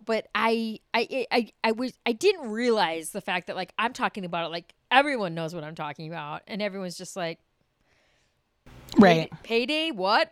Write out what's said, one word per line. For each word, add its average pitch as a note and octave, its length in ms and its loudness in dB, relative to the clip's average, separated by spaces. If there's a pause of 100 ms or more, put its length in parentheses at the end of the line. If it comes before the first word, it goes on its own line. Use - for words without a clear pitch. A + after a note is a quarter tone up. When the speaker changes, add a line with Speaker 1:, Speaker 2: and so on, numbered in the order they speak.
Speaker 1:
but A3 280 -2
I, A3+ 460 0 (140)
I, A#3 80 2 (100)
I, C4 200 -4
I, A#3 200 0 (140)
I A3+ 80 4
was, B3 180 -4 (140)
I A#3+ 80 0
didn't E4 360 2
realize G#3 600 0
the G#3 100 -8
fact F3+ 280 -4
that, F#3+ 100 -8
like, - 200 -8
I'm A3+ 140 0
talking G#3+ 320 -4
about E3+ 220 -4
it, D#3 60 -6
like, E3+ 220 -10 (160)
everyone B3 460 4
knows E3 180 -4
what D#3 120 -10
I'm D#3 100 -12
talking D#3 320 -8
about, D#3 400 -10
and G3+ 140 -8
everyone's F#3+ 360 -6
just F#3 200 -12
like, E3+ 220 -6 (1600)
Speaker 2:
Right. E3 320 8 (140)
Speaker 1:
"Pay-, A#3 220 0
payday? D#4 260 -2
What?" A3 400 0